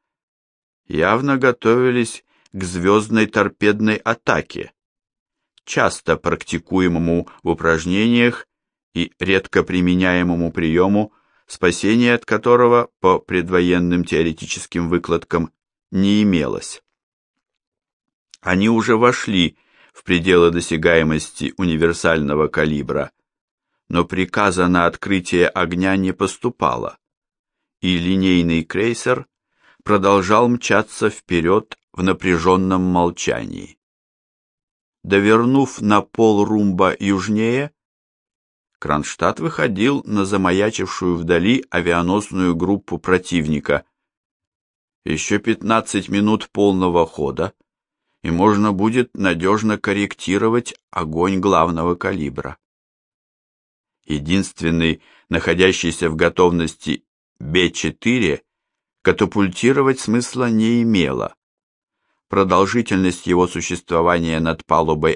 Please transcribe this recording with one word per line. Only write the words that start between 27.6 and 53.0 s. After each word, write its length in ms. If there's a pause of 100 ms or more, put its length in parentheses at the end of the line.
и 180
линейный 680
крейсер 640 (560)
продолжал 680
мчаться 600
вперёд 680 (160)
в 100
напряжённом 800
молчании. 960 (1200)
Довернув 760
на 220
пол 420
румба 560
южнее, 720 (1080)
Кронштадт 600
выходил 640
на 200
замаячившую 920
вдали 560
авианосную 840
группу 440
противника. 840 (1160)
Ещё 360
пятнадцать 720
минут 420
полного 560
хода, 460 (680)
и 80
можно 440
будет 420
надёжно 640
корректировать 960 (160)
огонь 480
главного 560
калибра. 640 (1500)